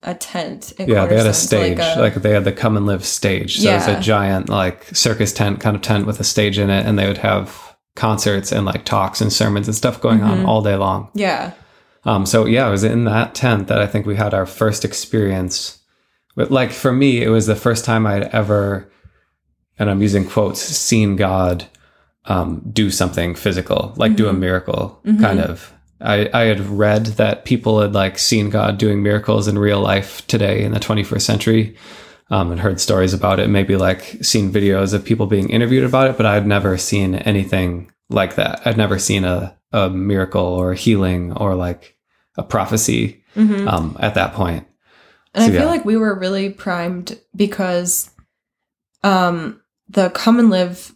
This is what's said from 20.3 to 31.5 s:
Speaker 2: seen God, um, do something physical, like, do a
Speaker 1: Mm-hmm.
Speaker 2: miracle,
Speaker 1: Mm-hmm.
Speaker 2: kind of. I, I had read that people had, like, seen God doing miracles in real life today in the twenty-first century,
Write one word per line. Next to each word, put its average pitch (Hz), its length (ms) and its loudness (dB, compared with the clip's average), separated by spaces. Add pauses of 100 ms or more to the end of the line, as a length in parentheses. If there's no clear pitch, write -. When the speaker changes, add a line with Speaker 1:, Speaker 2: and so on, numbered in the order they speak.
Speaker 2:
seen 107 560 0
God, 92 480 0 (640)
um, 87 360 -2 (100)
do 104 180 2
something 87 440 -2
physical, - 600 -2
like, 110 200 4
do 107 100 4
a 101 60 0
Speaker 1:
Mm-hmm. 92 80 0
Speaker 2:
miracle, 92 680 -2
Speaker 1:
Mm-hmm. 214 160 4
Speaker 2:
kind 98 180 2
of. - 300 -6 (300)
I, 107 340 0
I 120 120 4
had 104 220 2
read 104 380 2 (120)
that 107 260 0
people 113 360 2
had, 101 140 0
like, 95 240 0
seen 104 320 0
God 104 280 0
doing 101 240 2
miracles 104 440 0
in 101 120 0
real 104 220 2
life 98 460 -2
today 104 380 0
in 107 80 -2
the 107 80 -2
twenty-first 104 440 -2
century, 110 520 2 (540)